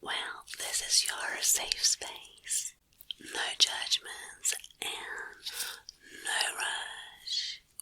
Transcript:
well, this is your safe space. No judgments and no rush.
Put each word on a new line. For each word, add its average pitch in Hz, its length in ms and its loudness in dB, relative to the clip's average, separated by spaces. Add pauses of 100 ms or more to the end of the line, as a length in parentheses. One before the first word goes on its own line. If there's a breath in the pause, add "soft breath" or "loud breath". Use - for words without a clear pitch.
well, - 440 -4 (140)
this - 280 0
is - 200 6
your - 340 -2
safe - 440 4
space. - 880 0 (460)
No - 200 -6 (180)
judgments - 960 2 (260)
and - 100 -4 (1300 loud breath)
no - 320 2
rush. - 1040 -4 (200)